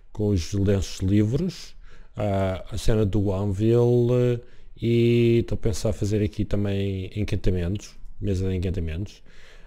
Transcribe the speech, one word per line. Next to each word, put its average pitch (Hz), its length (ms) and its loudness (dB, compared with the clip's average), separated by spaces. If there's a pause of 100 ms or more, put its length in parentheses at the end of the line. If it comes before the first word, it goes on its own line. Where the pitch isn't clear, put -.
(120)
com 107 160 -2
os 98 240 0
lenços 101 480 0
livres. 107 760 0 (400)
Ah, 98 560 -2
a 113 80 -6
cena 110 280 4
do 98 260 2
anvil, 117 800 2
eh, 123 280 2 (360)
e 117 640 4
estou 113 160 0
a - 20 -4
pensar 110 360 0
fazer 104 280 0
aqui 107 220 -2
também 98 720 -2
encantamentos, 95 800 -2 (240)
mesa 95 280 0
de 92 60 0
encantamentos. 87 680 -4 (440)